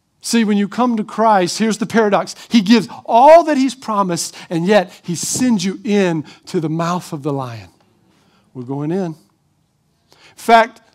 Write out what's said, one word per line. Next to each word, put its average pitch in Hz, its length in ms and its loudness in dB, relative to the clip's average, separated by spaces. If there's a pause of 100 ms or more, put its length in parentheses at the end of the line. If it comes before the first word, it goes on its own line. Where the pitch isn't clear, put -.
(260)
See, 233 160 0
when 208 140 0
you 202 100 0
come 233 300 -2
to 214 80 -6
Christ, 208 520 0
here's 214 220 -2
the 214 80 -6
paradox. 202 480 0 (140)
He 233 120 2
gives 208 280 2 (160)
all 302 400 6
that 302 120 -2
he's 262 200 -2
promised, 196 580 -4 (160)
and 170 160 -4
yet 190 240 2 (140)
he 175 100 -6
sends 226 500 -2
you 190 200 -6
in 190 400 0 (220)
to 185 120 -6
the 160 100 -4
mouth 170 440 -6
of 151 100 -10
the 147 100 -6
lion. 117 380 -10 (800)
We're 127 120 -14
going 143 260 -8
in. 175 240 -6
In - 20 -20 (1160)
fact, - 460 2 (140)